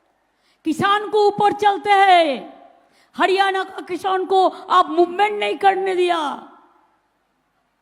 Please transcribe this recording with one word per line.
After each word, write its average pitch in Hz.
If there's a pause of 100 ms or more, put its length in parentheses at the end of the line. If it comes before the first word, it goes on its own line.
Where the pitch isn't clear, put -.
(640)
किसान 403
को 415
ऊपर 415
चलते 403
हैं। 349 (540)
हरियाणा 381
का 381
किसान 370
को 370
आप 359
मूवमेंट 359
नहीं 415
करने 381
दिया। 339 (1300)